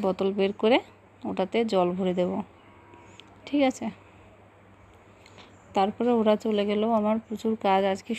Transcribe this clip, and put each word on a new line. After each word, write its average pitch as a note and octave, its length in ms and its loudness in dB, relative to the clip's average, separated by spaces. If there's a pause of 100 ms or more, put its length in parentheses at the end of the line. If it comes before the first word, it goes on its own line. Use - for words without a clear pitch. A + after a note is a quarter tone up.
বোতল F#3+ 240 0 (100)
বের G3 140 0 (100)
করে A#3 160 4 (520)
ওটাতে F#3+ 280 -2 (140)
জল F3+ 160 2 (100)
ভরে F#3 220 -2
দেব, F3+ 120 0 (1120)
ঠিক C#4+ 240 0
আছে। A#3 160 -12 (1900)
তারপরে G#3 340 0 (100)
ওরা G#3+ 140 4 (100)
চলে G#3+ 260 0
গেল, G#3 120 0 (180)
আমার G#3+ 160 0 (100)
প্রচুর A3 260 -4 (120)
কাজ। G3 180 4 (100)
আজকে F#3+ 260 -6